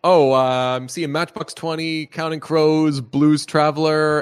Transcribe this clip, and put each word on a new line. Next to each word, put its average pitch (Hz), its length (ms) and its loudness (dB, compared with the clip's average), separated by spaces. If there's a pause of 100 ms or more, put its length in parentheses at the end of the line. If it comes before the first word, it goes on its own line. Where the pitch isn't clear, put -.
"Oh, 165 300 4
uh, 127 440 0
I'm 127 120 -10
seeing 156 220 -8
Matchbox 165 420 -8
Twenty, 160 540 -8
Counting 160 320 -6
Crows, 156 640 2
Blues 147 440 2
Traveler, 151 760 0